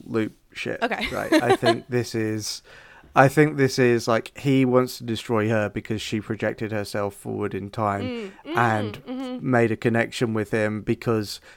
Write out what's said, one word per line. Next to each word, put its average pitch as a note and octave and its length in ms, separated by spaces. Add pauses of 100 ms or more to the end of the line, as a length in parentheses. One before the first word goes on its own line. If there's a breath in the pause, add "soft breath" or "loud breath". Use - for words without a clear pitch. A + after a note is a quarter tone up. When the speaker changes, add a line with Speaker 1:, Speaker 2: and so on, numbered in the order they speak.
Speaker 1:
loop A2+ 300 (200)
shit. - 280
Speaker 2:
Okay. A#3 300
Speaker 1:
Right. - 220
I D#4+ 220
think - 300
Speaker 2:
<laughs> - 40
Speaker 1:
this A#2+ 240
is, A2 480 (540 loud breath)
I C3+ 120
think D3+ 300
this C3+ 220
is, A#2+ 280
like, A2+ 300
he C3+ 280
wants B2+ 340
to B2 40
destroy A2 460
her G#2+ 200
because G#2+ 320
she A2 200
projected G#2+ 500
herself G2+ 440
forward G#2 400
in G2+ 160
time G2+ 320
Speaker 2:
Mm, A3+ 280 (140)
mm, D4+ 120
Speaker 1:
and A2 480
Speaker 2:
mm-hmm. B3+ 460
Speaker 1:
made A#2 200
a A2 60
connection A2+ 560
with G#2+ 180
him G#2+ 300
because A2 600 (160 loud breath)